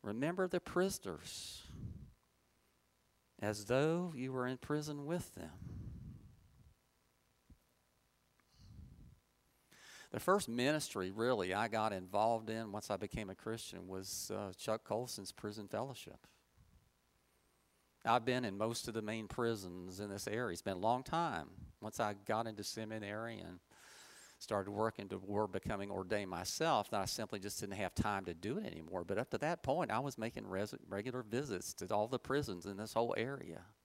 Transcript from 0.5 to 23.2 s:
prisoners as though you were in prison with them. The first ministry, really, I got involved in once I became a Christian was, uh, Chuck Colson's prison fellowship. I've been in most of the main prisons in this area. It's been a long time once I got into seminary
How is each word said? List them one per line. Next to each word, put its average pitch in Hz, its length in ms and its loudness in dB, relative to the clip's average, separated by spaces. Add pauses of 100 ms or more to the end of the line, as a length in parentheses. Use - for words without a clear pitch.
prisoners - 1040 0 (1800)
as 104 260 0
though 160 500 4
you 131 160 -4
were 127 160 0
in 127 100 -2
prison 147 480 -2
with 170 300 -2
them. 82 140 -10 (4000)
The - 80 0
first 190 280 6
ministry, 120 640 2
really, 104 420 4
I 110 140 4
got 110 240 4
involved 107 600 4
in 110 200 -2
once 104 200 -4
I 98 60 4
became 101 340 -2
a 95 40 -6
Christian 95 520 -6
was, 95 460 -6
uh, 101 220 -2
Chuck - 280 0
Colson's 110 480 -4
prison 104 360 -8
fellowship. - 600 -6 (1800)
I've 117 200 6
been 123 200 4
in 98 120 -2
most 117 300 0
of 113 60 -4
the 110 80 0
main 107 260 -2
prisons 92 720 -2
in 104 100 -4
this 101 180 -4
area. 110 260 0
It's - 80 -6
been 95 160 0
a - 20 -4
long 117 220 4
time 139 480 0 (320)
once 110 180 -6
I 107 140 2 (120)
got 113 200 2
into 104 180 -6
seminary 110 760 -4